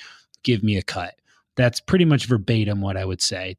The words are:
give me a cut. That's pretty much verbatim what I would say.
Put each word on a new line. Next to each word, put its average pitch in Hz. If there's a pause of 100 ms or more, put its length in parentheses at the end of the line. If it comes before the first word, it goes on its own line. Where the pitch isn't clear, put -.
(420)
give 117
me 107
a 92
cut. 90 (400)
That's 123
pretty 180
much 147
verbatim 104
what 98
I 95
would 92
say. 95